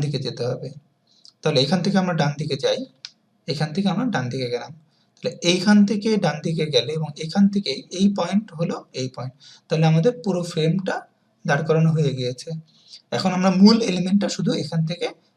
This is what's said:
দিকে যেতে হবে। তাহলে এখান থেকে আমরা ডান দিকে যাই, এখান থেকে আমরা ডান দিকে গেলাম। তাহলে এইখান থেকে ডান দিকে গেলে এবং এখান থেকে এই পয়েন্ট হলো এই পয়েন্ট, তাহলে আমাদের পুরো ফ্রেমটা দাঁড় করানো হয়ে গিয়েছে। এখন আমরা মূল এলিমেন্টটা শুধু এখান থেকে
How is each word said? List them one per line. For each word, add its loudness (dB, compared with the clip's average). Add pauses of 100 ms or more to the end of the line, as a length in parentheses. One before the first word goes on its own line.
দিকে -4
যেতে -8
হবে। -6 (720)
তাহলে 0
এখান 2
থেকে 0
আমরা 0
ডান 0
দিকে -6
যাই, 0 (680)
এখান -4
থেকে 0
আমরা -2
ডান -2
দিকে -4
গেলাম। -6 (360)
তাহলে -8 (120)
এইখান 4
থেকে -2
ডান 0
দিকে -2
গেলে 0
এবং -6 (100)
এখান 2
থেকে -4 (200)
এই 0 (100)
পয়েন্ট -2
হলো -4 (160)
এই -6
পয়েন্ট, -12 (280)
তাহলে 0
আমাদের 4 (100)
পুরো -2
ফ্রেমটা -2 (480)
দাঁড় 0
করানো 4
হয়ে 2
গিয়েছে। -6 (600)
এখন 0
আমরা 2
মূল 8
এলিমেন্টটা 0
শুধু -2
এখান -2
থেকে -6 (300)